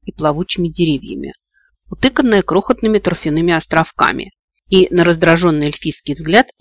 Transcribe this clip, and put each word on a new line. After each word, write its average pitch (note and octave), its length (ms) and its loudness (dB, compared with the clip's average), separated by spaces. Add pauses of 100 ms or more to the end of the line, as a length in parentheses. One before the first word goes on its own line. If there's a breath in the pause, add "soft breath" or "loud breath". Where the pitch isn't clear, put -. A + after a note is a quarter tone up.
и - 100 -14
плавучими D#3+ 580 -4
деревьями, D#3 640 -4 (540)
утыканная B3 540 0
крохотными G#3+ 560 0
торфяными E3+ 560 -2
островками - 800 -2 (380)
и, F#3 200 4
на F3 140 2
раздражённый E3 640 2
эльфийский C#3+ 480 -8
взгляд, E3 320 0 (140)